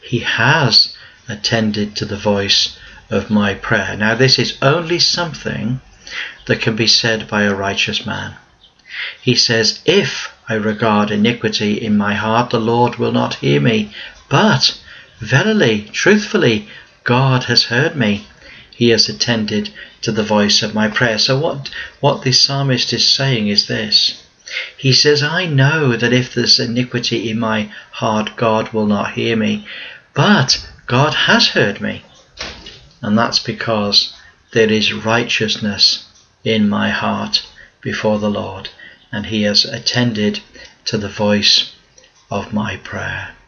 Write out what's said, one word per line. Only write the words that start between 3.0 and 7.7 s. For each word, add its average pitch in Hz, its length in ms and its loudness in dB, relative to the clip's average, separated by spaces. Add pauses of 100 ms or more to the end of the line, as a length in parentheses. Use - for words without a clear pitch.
of 104 220 -2
my 104 240 2
prayer. 98 420 -2
Now, 107 180 0
this 123 240 4
is 117 220 -2
only 165 380 2
something 123 840 -2 (680)
that 113 140 0
can 110 160 0
be 110 100 0
said 110 420 0
by 104 160 2
a 101 100 2
righteous 98 500 -4